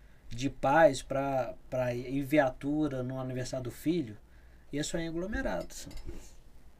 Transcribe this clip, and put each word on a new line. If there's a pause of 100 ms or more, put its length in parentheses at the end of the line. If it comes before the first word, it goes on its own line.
(300)
de
pais
pra, (160)
pra
ir
viatura
no
aniversário
do
filho, (560)
e
é
só
em
aglomerado,
assim. (920)